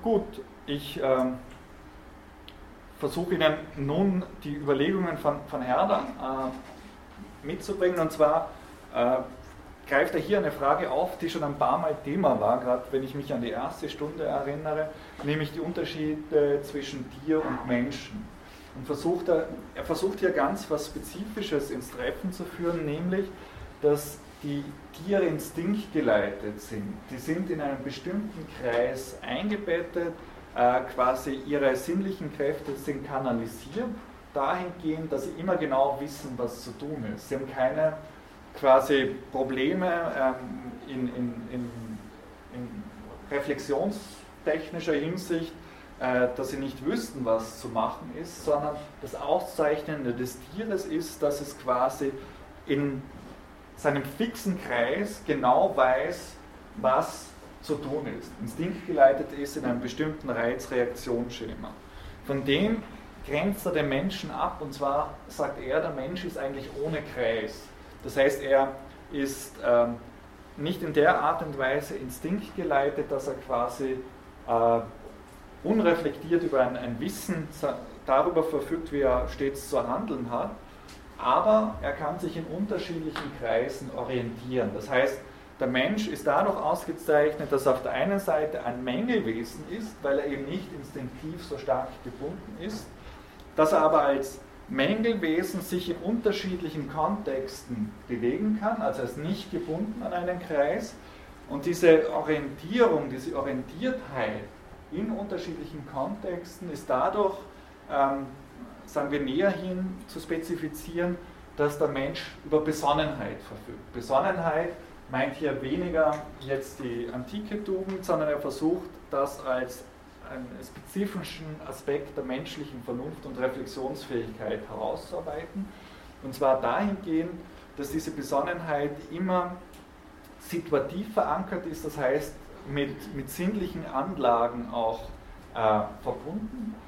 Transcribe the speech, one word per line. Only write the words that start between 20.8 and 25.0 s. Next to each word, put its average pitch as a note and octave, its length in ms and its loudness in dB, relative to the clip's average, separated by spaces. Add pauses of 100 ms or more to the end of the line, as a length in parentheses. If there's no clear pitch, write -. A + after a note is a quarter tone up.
Spezifisches F3+ 840 -4
ins B2 200 -6
Treffen B2+ 400 -2
zu F3+ 120 -6
führen, E3+ 420 -2
nämlich, F3+ 400 0 (560)
dass D3 380 4 (240)
die C#3+ 200 -2 (300)
Tiere F#3 320 2